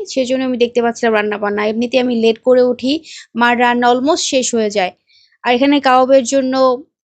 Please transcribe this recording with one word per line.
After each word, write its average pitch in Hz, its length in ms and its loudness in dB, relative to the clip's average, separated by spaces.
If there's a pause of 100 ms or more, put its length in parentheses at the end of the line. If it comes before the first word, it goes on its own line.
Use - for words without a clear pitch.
সেজন্য 262 380 -4
আমি 254 120 -4
দেখতে 240 260 -2
পাচ্ছিলাম 233 320 -2
রান্না 208 240 -2
বান্না। 208 280 -4
এমনিতে 233 340 -4
আমি 247 200 -2
লেট 226 180 2
করে 254 240 2
উঠি, 247 300 -2 (420)
মার 240 260 2
রান্না 240 320 2
almost 269 300 0
শেষ 254 320 -2
হয়ে 220 160 0
যায়। 196 220 -2 (520)
আর 233 100 0
এখানে 277 260 2
কাবাবের 262 440 4
জন্য, 262 300 -2 (500)